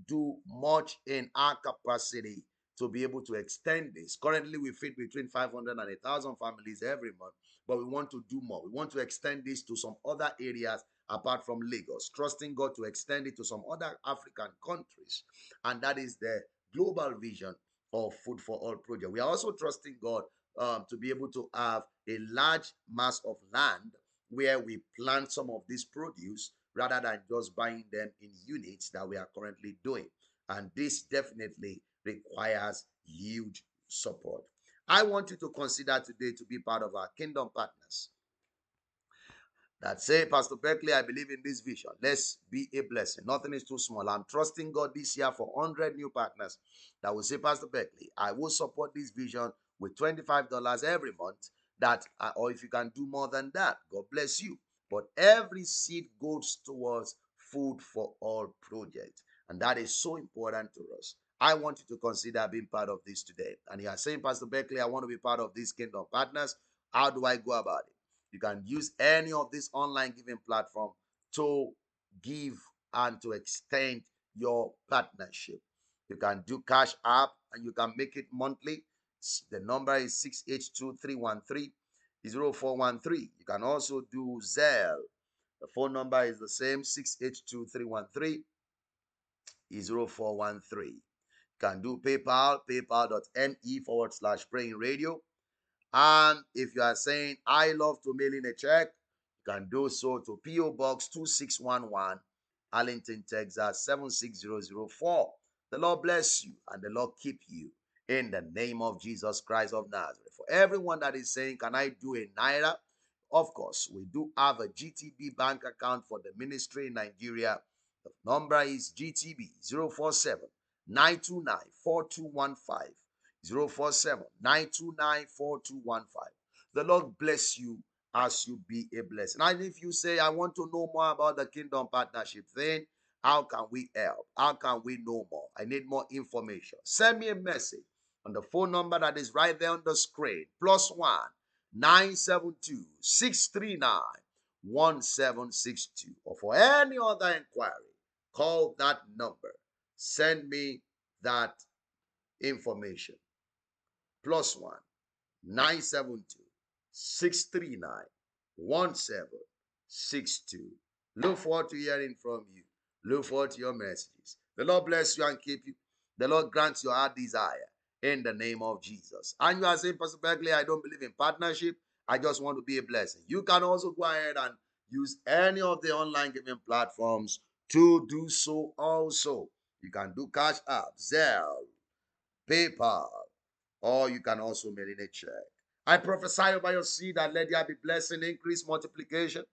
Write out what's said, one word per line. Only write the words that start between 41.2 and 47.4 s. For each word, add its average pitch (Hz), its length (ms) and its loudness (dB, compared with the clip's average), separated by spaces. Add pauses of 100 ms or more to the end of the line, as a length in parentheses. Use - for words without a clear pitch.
in 131 140 -10
this 131 160 -6
vision. 120 300 -10 (120)
Let's 135 360 0 (120)
be 135 240 -6
a 135 80 -2
blessing. 110 440 -6
Nothing 143 280 -4
is 131 100 -8
too 131 140 -8
small. 104 300 -4
I'm 101 200 -2
trusting 156 440 -2
God 143 220 -2
this 143 220 -6
year 131 160 0
for - 240 -8
hundred 151 400 -2
new 143 140 -8
partners 104 480 -6 (440)
that 104 120 -2
will 107 80 -4
say, 131 160 -2
'Pastor 147 280 0